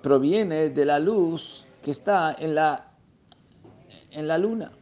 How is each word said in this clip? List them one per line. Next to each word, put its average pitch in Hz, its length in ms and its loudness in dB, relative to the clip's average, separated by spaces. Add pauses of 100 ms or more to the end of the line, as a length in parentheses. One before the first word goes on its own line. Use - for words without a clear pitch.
proviene 156 680 2
de 139 160 0
la 147 140 2
luz 165 640 -2 (160)
que 147 100 -6
está 165 480 0
en 156 160 -4
la, 151 380 -2 (1160)
en 151 140 -8
la 160 120 0
luna. 214 340 -2 (100)